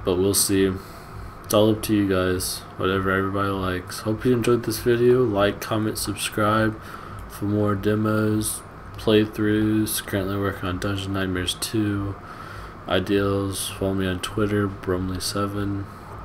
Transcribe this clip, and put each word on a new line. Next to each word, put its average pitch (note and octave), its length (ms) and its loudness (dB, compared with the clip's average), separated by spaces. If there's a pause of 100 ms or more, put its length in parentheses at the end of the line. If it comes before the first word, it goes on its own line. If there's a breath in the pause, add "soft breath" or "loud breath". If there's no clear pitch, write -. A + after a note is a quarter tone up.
but F#2 120 2
we'll G2 180 4
see. F#2+ 380 4 (720 loud breath)
It's - 100 0
all G#2+ 160 8
up G#2+ 120 2
to A2 120 0
you G2+ 140 4
guys. F#2 500 0 (180)
Whatever F#2+ 340 0
everybody G2 400 0
likes. F#2 500 -4
Hope A2 240 -4
you B2+ 80 4
enjoyed A#2+ 320 2
this A2 140 -4
video. B2 440 6
Like, G2+ 380 2
comment, G#2+ 380 -2
subscribe G#2+ 840 0 (480 loud breath)
for - 160 -10
more G#2 300 2
demos, G#2+ 880 0 (340)
playthroughs. G#2+ 1080 2
Currently G2 340 -2
working G2 300 -2
on F2+ 100 -2
Dungeon G2 340 -4
Nightmares F#2 420 -2
two. G2+ 600 -2 (720 loud breath)
Ideals. G2 800 2 (100)
Follow G2 160 0
me F#2+ 120 0
on F2+ 140 -2
Twitter, G#2 460 0
Brumley F#2 540 -2
seven. G2+ 680 -4 (380 loud breath)